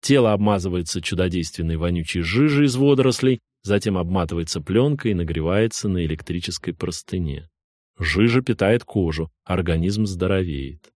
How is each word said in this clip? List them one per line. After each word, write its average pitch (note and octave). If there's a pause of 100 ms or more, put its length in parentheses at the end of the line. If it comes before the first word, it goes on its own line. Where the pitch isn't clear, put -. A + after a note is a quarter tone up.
Тело B2
обмазывается F#2+
чудодейственной E2+
вонючей E2+
жижей C#3+
из B2+
водорослей, C3 (220)
затем G2+
обматывается E2+
пленкой A#2+
и -
нагревается F2
на F2+
электрической E2+
простыне. E2+ (500)
Жижа A#2
питает A2+
кожу, E2 (140)
организм F2+
здоровеет. F2